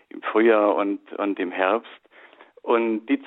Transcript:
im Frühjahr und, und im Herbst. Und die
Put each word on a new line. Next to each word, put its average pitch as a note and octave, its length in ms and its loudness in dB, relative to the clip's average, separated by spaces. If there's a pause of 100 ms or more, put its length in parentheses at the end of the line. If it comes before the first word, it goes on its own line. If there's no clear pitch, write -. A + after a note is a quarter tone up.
im - 140 -16
Frühjahr G#2+ 520 4
und, G2+ 380 -4
und G2+ 260 -4
im F2+ 140 -4
Herbst. F#2+ 380 -2 (720)
Und A2+ 440 -2
die C3+ 200 -2